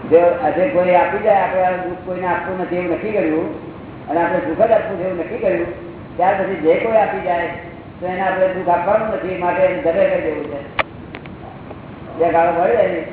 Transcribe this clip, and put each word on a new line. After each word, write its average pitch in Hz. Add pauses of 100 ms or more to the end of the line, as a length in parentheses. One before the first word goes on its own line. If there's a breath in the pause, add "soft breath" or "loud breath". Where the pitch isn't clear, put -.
(100)
જો 160 (240)
આજે 170
કોઈ 180
આપી 175
જાય, 202
આપણે 185
આ 180
દુઃખ 180 (100)
કોઈને 180
આપવું 175
નથી 175
એવું 180
નક્કી 196
કર્યું, 165 (380)
અને 160
આપણે 175
સુખ 175
જ 220
આપવું 196
છે 175
એવું 180
નક્કી 165
કર્યું, 170 (500)
ત્યાર 185
પછી 190
જે 160
કોઈ 226
આપી 190
જાય, 170 (520)
તો 180
એને 185
આપણે 190
દુઃખ 185
આપવાનું 196
નથી, 185
માટે 175
એને 180
ધરે 185
કરી 180
દેવું 151
છે. 143 (1400)
બે 165
ગાળો 165
મળી 190
જાય 190
ને, 175 (120)